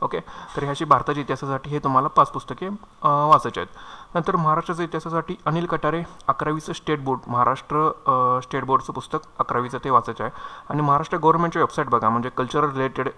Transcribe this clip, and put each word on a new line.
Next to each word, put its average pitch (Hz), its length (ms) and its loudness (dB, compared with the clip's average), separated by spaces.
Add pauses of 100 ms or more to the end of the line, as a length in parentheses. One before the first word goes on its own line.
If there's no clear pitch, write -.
ओके? - 180 -4 (360)
तर 143 80 -4
ह्याची 143 200 -4
भारताच्या 143 360 2
इतिहासासाठी 139 500 -6
हे 147 80 -2
तुम्हाला 135 300 2
पाच 143 220 4
पुस्तके, 135 360 -8 (360)
अ, 147 60 2
वाचायचे 143 520 4
आहेत. - 160 -10 (380)
नंतर 180 220 0
महाराष्ट्राच्या 165 480 0
इतिहासासाठी 165 520 -6 (100)
अनिल 165 200 -2
कटारे, 160 360 -2 (260)
अकरावीचं 156 440 -2
स्टेट 151 320 -4
बोर्ड, 131 220 0
महाराष्ट्र, 131 600 2 (180)
अ, 127 360 2
स्टेट 131 220 -6
बोर्डचं 131 280 0
पुस्तक 131 260 -8 (200)
अकरावीचं 123 460 -2
ते 139 60 -2
वाचायचं 117 340 2
आहे. 123 80 -6 (360)
आणि 147 140 0
महाराष्ट्र 147 360 4
गव्हर्नमेंटची 165 400 4
वेबसाईट 143 300 0
बघा, 113 200 4
म्हणजे 120 200 2
कल्चरल 143 420 0
रिलेटेड 131 480 -2